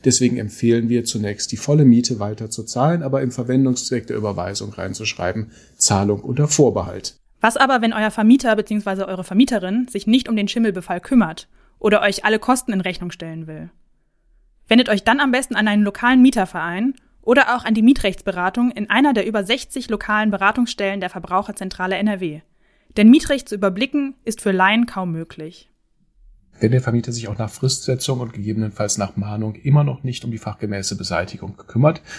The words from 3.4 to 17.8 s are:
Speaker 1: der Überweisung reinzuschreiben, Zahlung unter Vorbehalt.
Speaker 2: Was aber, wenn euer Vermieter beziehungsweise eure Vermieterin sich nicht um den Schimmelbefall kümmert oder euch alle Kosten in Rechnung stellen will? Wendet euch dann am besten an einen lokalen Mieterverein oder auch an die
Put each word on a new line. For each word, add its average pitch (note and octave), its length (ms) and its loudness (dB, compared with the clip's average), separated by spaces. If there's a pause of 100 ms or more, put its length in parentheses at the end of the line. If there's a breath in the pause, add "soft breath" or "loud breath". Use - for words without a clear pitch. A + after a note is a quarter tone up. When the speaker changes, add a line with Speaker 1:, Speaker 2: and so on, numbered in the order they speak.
Speaker 1:
der A2 100 -6
Überweisung G2+ 560 -6
reinzuschreiben, F#2+ 800 -6 (260 soft breath)
Zahlung G2+ 440 0
unter D3 260 -2
Vorbehalt. G2 720 0 (220)
Speaker 2:
Was A3+ 160 2
aber, C4 280 4
wenn A3+ 100 2
euer G#3+ 160 0
Vermieter A3+ 460 4
beziehungsweise G3+ 520 -4
eure F#3 160 -8
Vermieterin A3 640 0
sich G3+ 200 -6
nicht B3 200 2
um A3+ 80 -2
den G3+ 120 -2
Schimmelbefall F#3+ 540 -2
kümmert G#3 460 0 (300)
oder G#3 240 4
euch G3+ 220 0
alle G#3+ 160 -2
Kosten B3 320 -2
in G3 100 -2
Rechnung F3 300 -6
stellen D#3+ 360 -14
will? D#3 220 -14 (960)
Wendet B3 220 4
euch G3+ 140 0
dann B3 160 4
am C4+ 120 2
besten B3+ 240 -2
an G3+ 120 2
einen G#3 160 2
lokalen B3 380 4
Mieterverein G3 720 2 (280)
oder B3 340 4
auch A#3+ 100 -8
an A3+ 80 0
die A3 100 2